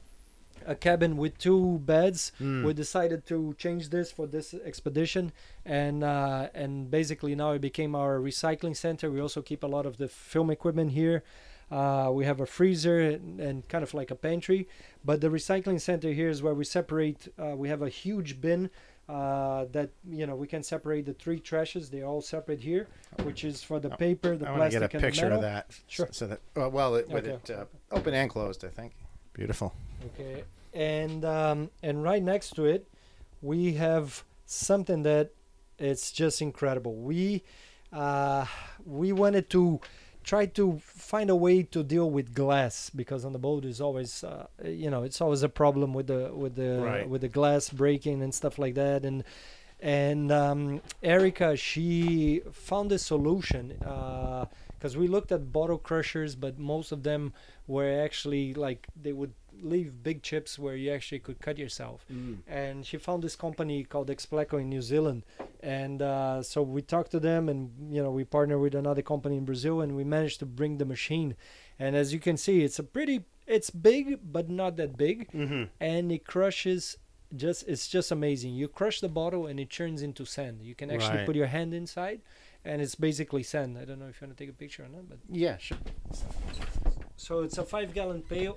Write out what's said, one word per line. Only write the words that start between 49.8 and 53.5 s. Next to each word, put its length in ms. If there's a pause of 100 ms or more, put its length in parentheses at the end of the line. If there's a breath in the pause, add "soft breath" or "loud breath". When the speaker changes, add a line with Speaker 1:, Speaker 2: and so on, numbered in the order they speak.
Speaker 1:
and, 500 (120)
um, 180 (420)
Erica, 540
she 840 (100)
found 400
a 60 (140)
solution, 520 (300)